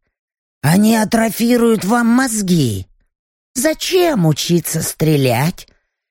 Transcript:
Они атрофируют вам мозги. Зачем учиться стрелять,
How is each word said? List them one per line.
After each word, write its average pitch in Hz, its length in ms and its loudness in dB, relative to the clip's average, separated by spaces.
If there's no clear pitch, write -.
Они 208 340 2
атрофируют 226 920 0
вам 233 220 0
мозги. 185 800 0
Зачем 311 680 0
учиться 160 560 -2
стрелять, 143 840 -2